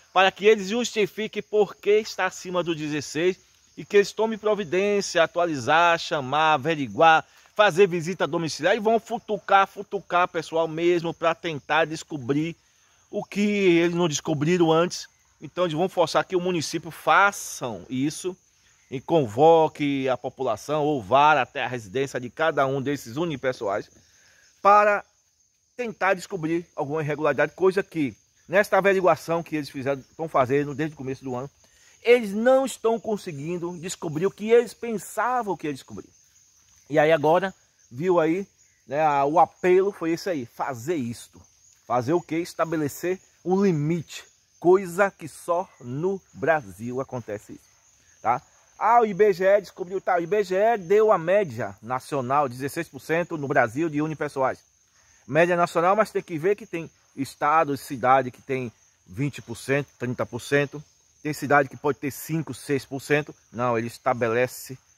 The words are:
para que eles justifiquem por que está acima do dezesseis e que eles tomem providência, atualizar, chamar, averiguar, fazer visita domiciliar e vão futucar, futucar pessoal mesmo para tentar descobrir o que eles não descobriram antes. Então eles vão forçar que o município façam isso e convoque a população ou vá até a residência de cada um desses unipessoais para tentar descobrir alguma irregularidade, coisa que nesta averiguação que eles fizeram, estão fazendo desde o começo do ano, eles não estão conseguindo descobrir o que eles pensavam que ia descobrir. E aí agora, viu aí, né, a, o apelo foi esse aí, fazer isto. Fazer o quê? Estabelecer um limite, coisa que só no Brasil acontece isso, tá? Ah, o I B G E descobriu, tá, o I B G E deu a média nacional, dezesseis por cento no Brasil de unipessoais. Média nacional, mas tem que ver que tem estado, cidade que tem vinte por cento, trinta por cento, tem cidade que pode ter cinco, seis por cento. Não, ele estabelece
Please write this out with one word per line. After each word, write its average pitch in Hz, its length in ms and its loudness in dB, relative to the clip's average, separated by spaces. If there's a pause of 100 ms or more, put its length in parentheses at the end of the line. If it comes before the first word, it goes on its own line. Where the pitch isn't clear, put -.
(120)
para 185 200 4
que 185 140 -2
eles 208 220 4
justifiquem 214 720 -4
por - 340 -2
que 208 240 2
está 202 260 -4
acima 180 360 -4
do 170 120 -4
dezesseis 151 640 -4 (380)
e 170 80 -14
que 202 140 4
eles 202 140 2
tomem 220 260 -2
providência, 202 840 0
atualizar, 165 760 2
chamar, 156 560 0
averiguar, 147 680 4 (300)
fazer 202 320 6
visita 175 400 -4
domiciliar 165 480 -2
e 240 60 -2
vão 220 180 2
futucar, 196 680 0
futucar 180 600 -2
pessoal 165 400 -4
mesmo 165 480 0
para 165 200 0
tentar 156 500 -2
descobrir 151 720 -4 (540)
o 202 120 -6
que - 180 -6
eles 185 540 2
não 170 140 0
descobriram 160 640 0
antes. 170 340 0 (340)
Então 165 240 -4
eles 160 120 -2
vão 185 120 0
forçar 160 360 0
que 190 120 -4
o 180 40 2
município 170 500 -4
façam 151 1000 0
isso 151 440 -4 (560)
e 127 100 -8
convoque 147 1080 2
a 123 100 0
população 147 640 -4
ou 147 180 -2
vá 139 380 6
até 127 240 -4
a - 20 -4
residência 123 540 -6
de 123 80 -10
cada 147 380 0
um 139 140 -2
desses 131 360 -6
unipessoais 131 760 -4 (680)
para 208 420 6 (720)
tentar 202 380 -2
descobrir 170 540 -4 (100)
alguma 156 260 -4
irregularidade, 147 520 0
coisa 190 280 2
que 139 320 -4 (320)
nesta 196 300 2
averiguação 180 640 2
que 156 140 -8
eles 143 140 -6
fizeram, 135 300 -4
estão 160 280 -14
fazendo 143 460 2
desde 151 200 -4
o - 20 -20
começo 135 280 -10
do 131 100 -6
ano, 131 160 -8 (520)
eles 233 300 4
não 254 340 2
estão 226 340 -2
conseguindo 175 800 -8
descobrir 170 480 -6
o 196 40 2
que 208 200 -8
eles 233 240 4
pensavam 226 840 -4
que 156 100 -10
ia 147 60 -4
descobrir. 113 380 -14 (800)
E 147 80 2
aí 151 120 6
agora, 165 440 2 (360)
viu 170 300 2
aí, 165 260 0 (400)
né, 135 140 -4
a, 143 240 2
o 156 160 2
apelo 185 500 2
foi 165 220 -6
esse 170 160 -6
aí, 151 160 -4
fazer 131 520 -8
isto. 117 440 -8 (460)
Fazer 123 260 -2
o 175 80 2
quê? 160 160 -8
Estabelecer 165 800 -4 (240)
um 185 200 0
limite, 165 640 -2 (360)
coisa 185 500 2
que - 180 -18
só 175 380 -6 (140)
no 156 400 -4 (140)
Brasil 120 640 -4
acontece 113 540 -10
isso, - 640 -20
tá? 120 220 0 (360)
Ah, 226 220 4
o 220 60 2
I 208 80 -6
B 208 180 4
G 180 120 -2
E 196 160 6
descobriu, 185 400 -10
tá, 190 160 0
o 175 40 0
I 170 60 -6
B 208 160 0
G 185 140 -2
E 220 200 2
deu 208 360 4
a 190 60 4
média 160 640 -2
nacional, 131 680 -2
dezesseis 131 400 -8
por 135 120 -18
cento 165 380 -4
no 139 80 -6
Brasil 135 420 0
de 147 140 -4
unipessoais. 143 560 -4 (680)
Média 175 300 2
nacional, 175 380 2
mas 208 160 2
tem 196 120 -4
que 175 140 -10
ver 185 200 0
que 214 100 -18
tem 165 240 -10 (240)
estado, 147 640 0
cidade 127 560 2
que - 100 -20
tem 131 300 -6 (340)
vinte 123 340 -6
por 113 160 -12
cento, 139 300 -2 (120)
trinta 120 280 -6
por 120 140 -10
cento, 143 420 -2 (400)
tem 151 100 -6
cidade 143 360 2
que - 80 -18
pode 143 220 -4
ter 143 120 -6
cinco, 156 420 -6
seis 139 320 -4
por 139 160 -10
cento. 147 320 -2 (200)
Não, 120 260 -2
ele 117 80 -2
estabelece 123 880 -2 (220)